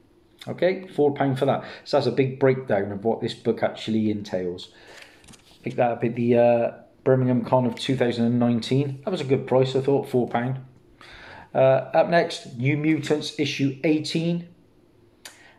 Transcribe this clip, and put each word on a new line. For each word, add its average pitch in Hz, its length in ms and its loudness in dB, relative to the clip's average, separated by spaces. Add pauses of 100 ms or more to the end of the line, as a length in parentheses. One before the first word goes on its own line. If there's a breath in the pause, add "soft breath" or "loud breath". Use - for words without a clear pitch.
(480)
Okay, 185 400 -2
four 143 260 2
pound 139 260 0
for 160 60 -2
that. 123 180 0 (220 loud breath)
So 147 120 0
that's 127 100 0
a 113 40 0
big 131 280 0
breakdown 120 520 0
of 101 140 -8
what 113 160 0
this 120 120 -6
book - 300 -4
actually 110 480 -2
entails. 92 600 -6 (920 loud breath)
Pick 120 140 -8
that 123 140 2
up 117 120 -6
at 117 120 0
the, 120 220 2
uh, 120 340 4 (320)
Birmingham 127 420 2
Con 131 200 2
of 113 100 -2
two - 200 -4
thousand 120 300 0
and 120 140 2
nineteen. 131 640 0
That 202 60 -4
was 170 100 -4
a 135 40 -6
good 131 220 0
price, 131 280 2
I 131 60 0
thought, 135 260 0
four 123 200 0
pound. 127 320 -4 (920 loud breath)
Uh, 131 400 4
up 165 160 4
next, - 480 -2
New 139 200 0
Mutants 151 600 -2
issue 135 440 -2
eighteen. 170 640 -2 (1120 loud breath)